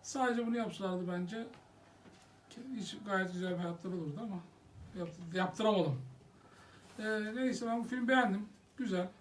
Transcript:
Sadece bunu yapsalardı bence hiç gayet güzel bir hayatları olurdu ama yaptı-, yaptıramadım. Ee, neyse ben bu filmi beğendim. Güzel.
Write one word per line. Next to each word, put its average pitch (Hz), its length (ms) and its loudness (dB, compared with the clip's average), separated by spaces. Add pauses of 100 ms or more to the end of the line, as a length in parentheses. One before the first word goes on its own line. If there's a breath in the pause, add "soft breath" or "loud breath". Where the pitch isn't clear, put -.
Sadece 240 460 2
bunu 233 100 2
yapsalardı 180 500 -2
bence 180 400 -4 (1300)
hiç 202 300 -6
gayet 190 280 2
güzel 180 200 -2
bir 170 40 -2
hayatları 175 380 -4
olurdu 160 280 -4
ama 196 160 -4 (600)
yaptı-, 170 380 -6
yaptıramadım. 185 640 4 (960 loud breath)
Ee, 214 40 -4 (320)
neyse 247 320 0
ben 233 120 2
bu 226 40 -2
filmi 247 240 0
beğendim. 214 420 4 (280)
Güzel. 185 300 2 (140)